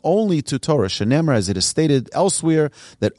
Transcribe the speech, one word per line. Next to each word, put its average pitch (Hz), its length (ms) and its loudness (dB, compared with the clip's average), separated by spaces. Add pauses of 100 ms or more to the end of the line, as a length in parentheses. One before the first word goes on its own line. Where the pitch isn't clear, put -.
only 185 400 0
to 139 160 -4
Torah. 131 300 0
Shenemar, 139 460 0
as 98 140 0
it 98 80 -2
is 92 100 -2
stated 147 460 0
elsewhere, 160 580 0 (300)
that - 180 0